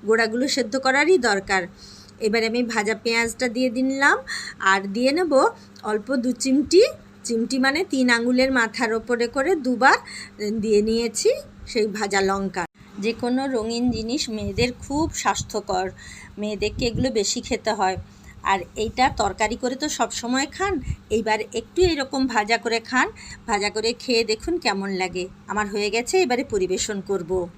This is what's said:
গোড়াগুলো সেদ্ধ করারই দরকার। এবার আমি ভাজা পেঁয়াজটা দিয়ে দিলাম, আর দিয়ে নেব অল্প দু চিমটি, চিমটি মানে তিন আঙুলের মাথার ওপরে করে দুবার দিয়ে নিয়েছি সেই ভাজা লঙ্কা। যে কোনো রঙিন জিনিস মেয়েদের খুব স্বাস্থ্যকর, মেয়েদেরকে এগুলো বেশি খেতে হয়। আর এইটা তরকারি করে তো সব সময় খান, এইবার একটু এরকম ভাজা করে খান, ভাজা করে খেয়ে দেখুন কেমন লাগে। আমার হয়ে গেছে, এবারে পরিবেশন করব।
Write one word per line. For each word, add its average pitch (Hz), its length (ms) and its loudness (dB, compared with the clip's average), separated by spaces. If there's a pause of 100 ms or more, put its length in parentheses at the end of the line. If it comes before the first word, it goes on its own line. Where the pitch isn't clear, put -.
গোড়াগুলো 226 440 2
সেদ্ধ 240 300 -2
করারই 277 400 4
দরকার। 196 440 2 (580)
এবার 220 240 2
আমি 226 200 0
ভাজা 220 320 0
পেঁয়াজটা 233 520 0
দিয়ে 247 220 0
দিলাম, 269 460 2 (460)
আর 190 180 4 (120)
দিয়ে 247 200 2
নেব 330 200 2 (520)
অল্প 214 320 -2
দু 247 160 0
চিমটি, 269 500 4 (420)
চিমটি 233 340 -2
মানে 277 220 2 (100)
তিন 262 200 2
আঙুলের 247 420 4
মাথার 226 420 0
ওপরে 226 340 -2
করে 277 280 0
দুবার 254 420 4 (600)
দিয়ে 208 220 4
নিয়েছি 226 480 0 (380)
সেই 214 200 0
ভাজা 202 320 0
লঙ্কা। 190 440 0 (340)
যে 208 220 -2
কোনো 254 280 0
রঙিন 233 420 -2
জিনিস 226 400 -4
মেয়েদের 214 480 -2
খুব 302 280 -2 (100)
স্বাস্থ্যকর, 196 720 -2 (500)
মেয়েদেরকে 208 500 -4
এগুলো 233 240 0
বেশি 220 300 -2
খেতে 240 340 -4
হয়। 190 240 0 (460)
আর 196 160 2 (160)
এইটা 226 280 0 (120)
তরকারি 214 400 0
করে 254 200 -2
তো 302 140 -4
সব 226 220 -2
সময় 254 380 -2
খান, 392 240 -2 (360)
এইবার 214 280 0 (160)
একটু 233 280 -4
এরকম 285 440 2
ভাজা 226 320 2
করে 233 220 0
খান, 254 280 0 (380)
ভাজা 208 240 0
করে 220 220 -2
খেয়ে 233 320 0
দেখুন 214 340 -2
কেমন 196 340 -2
লাগে। 180 320 -4 (240)
আমার 208 200 -2
হয়ে 208 220 -2
গেছে, 233 320 -2
এবারে 247 220 0
পরিবেশন 190 580 -2
করব। 175 280 -4 (280)